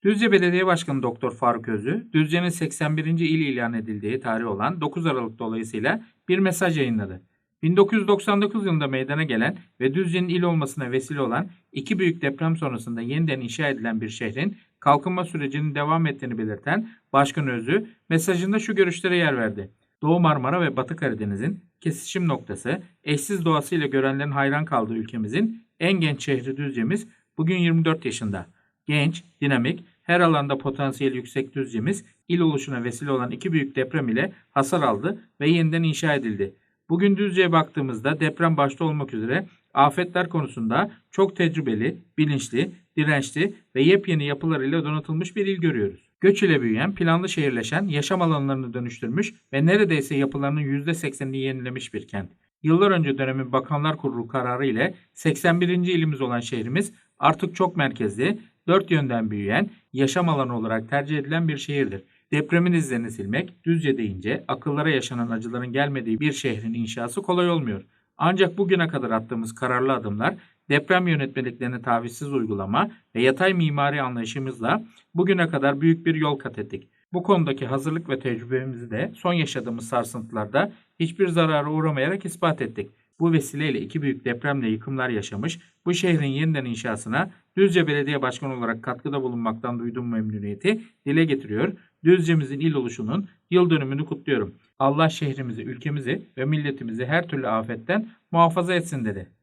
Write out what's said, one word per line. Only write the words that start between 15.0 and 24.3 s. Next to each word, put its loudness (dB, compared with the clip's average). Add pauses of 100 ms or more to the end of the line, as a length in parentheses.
sürecinin -4
devam 2
ettiğini -4
belirten -2 (240)
Başkan 2
Özü, 0 (240)
mesajında 2
şu -4
görüşlere 2
yer 2
verdi. -4 (320)
Doğu 4
Marmara 4
ve 0
Batı -4
Karadeniz'in -4 (180)
kesişim -2
noktası, -4 (220)
eşsiz -2
doğasıyla 2
görenlerin 0